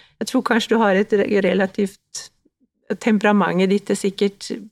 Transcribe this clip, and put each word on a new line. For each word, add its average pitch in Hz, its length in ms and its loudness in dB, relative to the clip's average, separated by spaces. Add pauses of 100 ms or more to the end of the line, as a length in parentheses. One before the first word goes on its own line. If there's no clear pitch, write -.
(200)
jeg 220 60 -6
tror 262 160 -2
kanskje 226 280 0
du 233 80 2
har 208 180 2
et 208 160 0
re-, 202 320 2
relativt 190 840 -4 (680)
temperament 202 640 2
i 190 40 4
ditt, 202 240 0
er 202 80 0
sikkert 202 520 -4 (220)